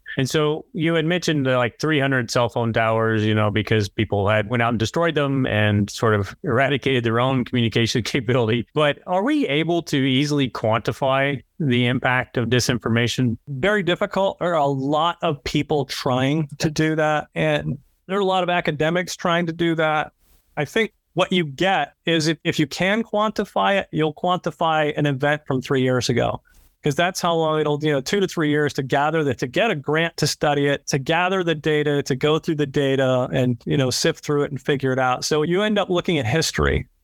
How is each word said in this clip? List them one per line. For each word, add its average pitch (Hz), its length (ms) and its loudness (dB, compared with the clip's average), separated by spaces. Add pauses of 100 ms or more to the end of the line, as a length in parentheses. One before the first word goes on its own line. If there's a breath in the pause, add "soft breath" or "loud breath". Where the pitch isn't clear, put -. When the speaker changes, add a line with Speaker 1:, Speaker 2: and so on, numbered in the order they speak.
(180 loud breath)
Speaker 1:
And 131 120 -2
so 156 420 -2
you 165 220 0
had 160 100 0
mentioned 160 400 0
the, 127 140 2
like, 120 200 0
three 151 220 0
hundred 131 300 0
cell 120 180 2
phone 113 240 -2
towers, 113 500 2
you 107 120 2
know, 107 160 2
because 107 360 0
people 101 420 -2
had 107 200 2
went 120 140 0
out 117 80 2
and 117 80 0
destroyed 165 360 0
them 139 320 0
and 104 440 2
sort 110 240 0
of 101 280 -2
eradicated 135 640 0
their 117 160 0
own 131 240 0
communication 117 580 0
<laughs> - 120 -4
capability. 120 580 0
But 147 340 0
are 185 160 0
we 285 240 0
able 160 360 0
to 147 160 -2
easily 139 500 2
quantify 131 920 0 (160)
the 123 280 2
impact 127 520 0
of 117 100 0
disinformation? 117 880 0 (120)
Speaker 2:
Very 185 340 0
difficult. 190 560 -2
There 170 160 -2
are - 0 -
a 147 120 2
lot 147 540 0
of 160 240 -4
people 147 400 0
trying 139 640 -2 (120)
to 165 100 0
do 156 260 0
that. 151 380 0
And 156 420 -2 (300)
there 190 100 -4
are 208 60 0
a - 20 0
lot 185 180 0
of 175 60 -2
academics 170 680 -2
trying 170 300 0
to 165 60 -2
do 170 220 0
that. 156 380 0 (440)
I 147 80 -2
think 220 300 -2 (180)
what 175 180 0
you 180 140 2
get 156 480 0 (140)
is 165 220 2
if, 165 140 0
if 165 160 0
you 151 80 2
can 196 360 0
quantify 202 800 0
it, - 120 -6
you'll 151 220 0
quantify 160 840 0
an 151 80 0
event 147 420 0
from 131 140 -2
three 131 220 0
years 127 260 2
ago. 120 320 0 (440 soft breath)
'Cause 147 100 0
that's 180 260 -2
how 170 140 2
long 156 240 2
it'll, 147 240 0
you 151 80 0
know, 139 100 0
two 202 200 -2
to 185 80 2
three 156 200 -2
years 147 260 0
to 143 80 -2
gather 147 420 0
the, 135 100 0
to 131 140 -6
get 196 240 0
a - 20 -4
grant 156 440 -2
to 151 80 0
study 143 420 0
it, 143 180 -2
to 143 140 -2
gather 180 420 0
the 165 120 -2
data, 151 500 0
to 139 100 -2
go 151 240 2
through 160 160 -4
the 147 120 -2
data 135 640 0
and, 127 340 0
you 151 100 0
know, 131 140 2
sift - 340 -2
through 147 200 0
it - 80 -6
and 131 80 -8
figure 135 320 0
it 127 60 0
out. 127 260 0
So 151 180 0
you 175 200 0
end 214 180 0
up 185 100 -2
looking 175 280 0
at 127 80 -2
history, 113 600 0 (180)